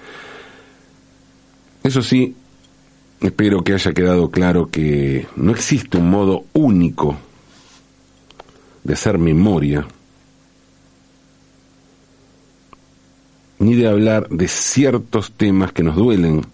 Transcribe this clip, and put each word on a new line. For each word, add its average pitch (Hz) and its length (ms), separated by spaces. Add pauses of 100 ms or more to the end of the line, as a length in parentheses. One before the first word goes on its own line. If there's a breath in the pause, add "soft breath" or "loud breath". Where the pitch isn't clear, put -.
(1800 loud breath)
Eso 131 200
sí, 127 340 (840)
espero 95 440
que 98 80
haya 95 220
quedado 90 360
claro 87 400
que 71 560 (100)
no 98 160
existe 110 440
un 87 140
modo 98 420
único 87 640 (1700 soft breath)
de 71 120
hacer 95 240
memoria, 78 680 (3750)
ni 110 160
de 120 140
hablar 107 400
de 85 180
ciertos 117 840
temas 95 400
que 87 100
nos 80 140
duelen 87 580